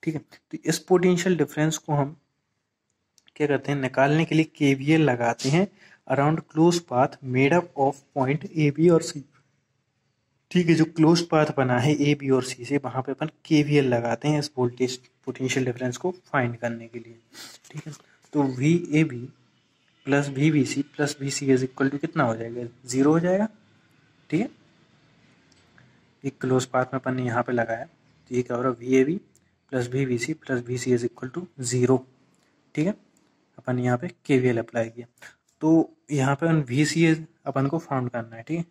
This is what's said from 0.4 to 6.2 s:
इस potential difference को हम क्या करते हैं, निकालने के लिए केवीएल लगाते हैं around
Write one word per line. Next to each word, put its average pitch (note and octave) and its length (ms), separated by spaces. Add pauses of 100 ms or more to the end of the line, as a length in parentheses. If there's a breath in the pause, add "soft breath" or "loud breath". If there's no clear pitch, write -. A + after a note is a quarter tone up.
इस D#3+ 140
potential F3+ 580
difference D3+ 400
को - 160
हम D3 220 (1200)
क्या D3 120
करते C#3 240
हैं, C#3+ 80
निकालने C#3 460
के D3+ 100
लिए D#3 100 (100)
केवीएल C#3+ 460
लगाते A#2+ 480
हैं F3 180 (400 soft breath)
around D3 400